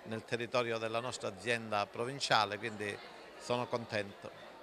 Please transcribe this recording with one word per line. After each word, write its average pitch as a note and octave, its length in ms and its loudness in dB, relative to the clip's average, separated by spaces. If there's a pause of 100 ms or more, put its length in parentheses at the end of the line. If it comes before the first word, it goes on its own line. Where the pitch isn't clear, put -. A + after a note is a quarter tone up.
nel A2 220 -4
territorio A#2 520 2
della A2+ 220 0
nostra A#2+ 300 -4
azienda G#2+ 560 2
provinciale, A#2 720 4
quindi G#2 400 -2 (420)
sono A#2+ 280 2
contento. - 840 -4 (120)